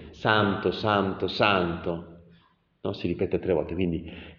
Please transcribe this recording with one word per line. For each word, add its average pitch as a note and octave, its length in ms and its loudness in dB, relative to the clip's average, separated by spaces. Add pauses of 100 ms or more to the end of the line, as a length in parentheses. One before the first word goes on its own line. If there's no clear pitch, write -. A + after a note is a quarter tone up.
"Santo, G2+ 600 2
santo, G2 560 0
santo", F2 960 0 (580)
no? G2 120 -4
Si G2 140 -4
ripete F2 320 -2
tre F2+ 140 0
volte, D2+ 200 0
quindi E2+ 380 -2 (260)